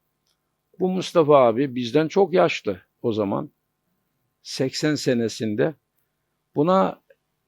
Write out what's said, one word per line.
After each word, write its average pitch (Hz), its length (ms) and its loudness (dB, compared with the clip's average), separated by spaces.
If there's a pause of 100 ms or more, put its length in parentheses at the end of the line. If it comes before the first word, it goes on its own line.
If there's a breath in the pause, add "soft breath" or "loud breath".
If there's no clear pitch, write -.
(800)
bu 185 100 0
Mustafa 151 580 4
abi 123 280 0
bizden 123 320 0
çok 175 260 0
yaşlı 160 480 0 (200)
o 120 100 -2
zaman. 110 380 -2 (920)
Seksen 147 540 -4
senesinde. 117 800 -2 (800)
Buna, 185 460 0 (460)